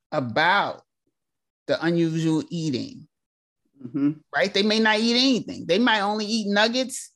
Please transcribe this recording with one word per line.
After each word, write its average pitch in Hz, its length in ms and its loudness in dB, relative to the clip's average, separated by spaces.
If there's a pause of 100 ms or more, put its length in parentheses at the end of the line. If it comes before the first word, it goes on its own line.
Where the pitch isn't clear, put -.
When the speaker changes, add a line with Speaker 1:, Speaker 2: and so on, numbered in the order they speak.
(120)
Speaker 1:
about 151 680 0 (840)
the 143 180 0
unusual 160 640 0
eating. 156 580 -6 (760)
Speaker 2:
Mm-hmm. 139 280 0 (200)
Speaker 1:
Right? 180 220 0
They 196 80 2
may 214 160 2
not 214 220 4
eat 233 160 2
anything. 247 500 0
They 175 140 2
might 220 220 2
only 208 240 -2
eat 214 200 -4
nuggets 233 680 0